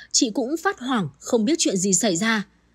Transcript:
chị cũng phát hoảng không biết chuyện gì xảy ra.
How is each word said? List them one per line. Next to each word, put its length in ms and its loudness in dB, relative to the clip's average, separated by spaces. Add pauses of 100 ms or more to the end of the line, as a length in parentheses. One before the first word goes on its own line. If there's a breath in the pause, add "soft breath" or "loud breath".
(120 loud breath)
chị 180 0
cũng 260 -2
phát 240 -4
hoảng 280 -2 (100)
không 260 0
biết 140 2
chuyện 180 0
gì 160 0
xảy 240 2
ra. 300 0 (280 soft breath)